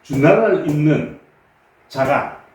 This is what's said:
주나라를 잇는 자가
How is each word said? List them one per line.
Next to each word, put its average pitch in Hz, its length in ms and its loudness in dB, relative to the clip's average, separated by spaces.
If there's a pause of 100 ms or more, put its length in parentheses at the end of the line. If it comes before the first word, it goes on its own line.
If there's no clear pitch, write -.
주나라를 175 680 2
잇는 151 500 -2 (680)
자가 131 560 -4 (120)